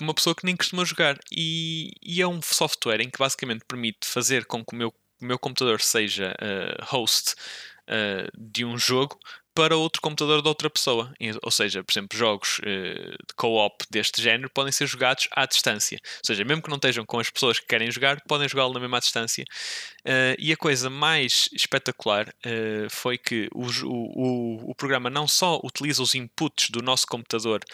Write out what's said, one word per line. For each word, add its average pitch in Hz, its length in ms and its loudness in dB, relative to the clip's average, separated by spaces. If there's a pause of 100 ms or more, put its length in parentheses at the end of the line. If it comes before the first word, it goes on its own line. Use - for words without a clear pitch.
uma 156 140 -2
pessoa - 180 2
que 175 140 -4
nem 180 80 0
costuma 180 300 0
jogar, 160 340 2 (140)
e, 160 580 -4 (100)
e 175 220 -2
é 180 60 4
um 175 120 -4
software 120 600 0
em 123 100 -2
que - 80 -12
basicamente 131 480 -2
permite 117 400 -6
fazer 123 380 2
com 113 200 -6
que - 100 -14
o 117 40 -8
meu, 117 160 -2 (260)
o - 40 -12
meu 123 140 -2
computador 123 420 2
seja, 98 600 0
eh, 98 420 -4
host, - 520 0 (540)
eh, 104 400 -2 (100)
de 110 260 -6
um 120 140 -6
jogo 127 400 0 (360)
para 160 220 4
outro 160 260 0
computador 151 400 2
de 151 60 4
outra 151 200 0
pessoa. 120 520 0
E, 113 100 -4 (100)
ou 113 100 -4
seja, 98 340 0
por - 80 -2
exemplo, 104 260 -4
jogos, 107 460 2
eh, 95 460 -4
de - 260 -14
co-op 110 520 2
deste 107 320 0
género 117 300 2
podem 135 220 0
ser 143 160 2
jogados 127 420 2
à 135 160 2
distância. - 560 2
Ou - 240 -6
seja, 104 180 2
mesmo 151 160 2
que 160 80 -10
não 147 80 -4
estejam 120 300 0
com 117 140 -2
as 113 100 -2
pessoas 120 300 2
que - 60 -16
querem 113 220 2
jogar, 139 380 0
podem 143 220 2
jogá-lo 131 260 0
na 123 60 -6
mesma 123 160 -4
à 120 40 0
distância. - 440 0 (600)
Eh, 131 360 2
e 151 120 2
a 156 40 0
coisa 131 340 0
mais 147 640 2
espetacular, - 800 0 (100)
eh, 110 460 -2
foi 123 260 -2
que 117 380 -2
o 123 140 -4
jo-, 120 180 -2
o, 120 800 -2
o, - 60 -8
o - 20 -8
programa 131 340 0
não 143 200 -2
só 170 340 4
utiliza 131 400 -2
os 127 140 2
inputs - 540 0
do 117 120 -2
nosso 131 240 2
computador 113 540 -2 (140)